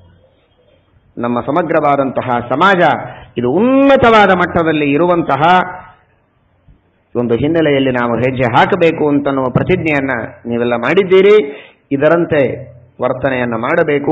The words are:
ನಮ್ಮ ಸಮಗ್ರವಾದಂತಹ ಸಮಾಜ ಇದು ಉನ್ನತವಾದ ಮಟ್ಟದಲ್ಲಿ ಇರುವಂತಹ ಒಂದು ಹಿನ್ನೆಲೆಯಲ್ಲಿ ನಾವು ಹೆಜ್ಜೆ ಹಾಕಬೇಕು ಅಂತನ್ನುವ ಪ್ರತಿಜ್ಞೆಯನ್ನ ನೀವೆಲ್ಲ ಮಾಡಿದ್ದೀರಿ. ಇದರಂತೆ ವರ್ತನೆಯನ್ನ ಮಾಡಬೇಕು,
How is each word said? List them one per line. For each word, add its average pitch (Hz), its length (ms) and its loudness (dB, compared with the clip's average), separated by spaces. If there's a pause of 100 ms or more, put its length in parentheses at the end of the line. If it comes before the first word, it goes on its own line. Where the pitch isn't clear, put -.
(1160)
ನಮ್ಮ 120 220 -4
ಸಮಗ್ರವಾದಂತಹ 139 1000 -2
ಸಮಾಜ 175 420 0 (560)
ಇದು 120 140 0
ಉನ್ನತವಾದ 240 800 4
ಮಟ್ಟದಲ್ಲಿ 170 580 0
ಇರುವಂತಹ 156 540 0 (1700)
ಒಂದು 117 200 -2
ಹಿನ್ನೆಲೆಯಲ್ಲಿ 143 560 0
ನಾವು 120 240 -2
ಹೆಜ್ಜೆ 123 340 -2
ಹಾಕಬೇಕು 165 580 0
ಅಂತನ್ನುವ 143 420 -2
ಪ್ರತಿಜ್ಞೆಯನ್ನ 139 640 -2 (320)
ನೀವೆಲ್ಲ 120 300 -2
ಮಾಡಿದ್ದೀರಿ. 190 600 4 (560)
ಇದರಂತೆ 151 500 0 (580)
ವರ್ತನೆಯನ್ನ 123 560 -4
ಮಾಡಬೇಕು, 147 560 -2